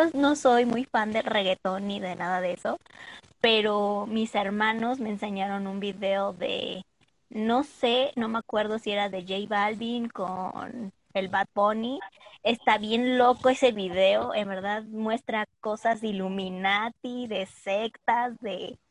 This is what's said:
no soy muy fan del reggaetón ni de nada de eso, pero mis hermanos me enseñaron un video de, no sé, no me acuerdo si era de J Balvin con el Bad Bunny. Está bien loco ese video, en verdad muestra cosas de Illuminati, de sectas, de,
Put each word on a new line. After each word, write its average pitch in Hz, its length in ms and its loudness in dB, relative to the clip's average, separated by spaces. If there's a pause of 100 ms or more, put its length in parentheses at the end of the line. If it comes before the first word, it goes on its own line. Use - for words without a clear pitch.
(140)
no 285 220 4
soy 247 300 6
muy 240 200 0
fan 220 280 -2
del 220 100 0
reggaetón 196 640 0
ni 202 120 -4
de 185 160 -6
nada 180 260 -2
de 180 120 -2
eso, - 240 -4 (640)
pero 208 680 2
mis 220 280 -2
hermanos 220 640 0
me 220 100 -4
enseñaron 202 560 -4
un 196 140 -6
video 196 540 -2
de, - 500 -6 (460)
no 226 340 0
sé, 254 540 0
no 226 100 -2
me 226 120 -2
acuerdo 214 400 -2
si 214 120 -4
era 202 180 0
de 185 120 -6
J 190 260 -6
Balvin 220 600 -2
con 185 840 -8 (220)
el 190 160 -2
Bad 196 260 2
Bunny. 220 440 0 (440)
Está 233 340 2
bien 233 400 2
loco 247 320 6
ese 254 220 4
video, 196 640 2
en 208 140 -2
verdad 202 340 -4
muestra 220 600 -2 (160)
cosas 220 400 0
de 220 80 -2
Illuminati, 196 1160 -2
de 196 180 -4
sectas, 226 960 -2
de, 196 360 -8 (140)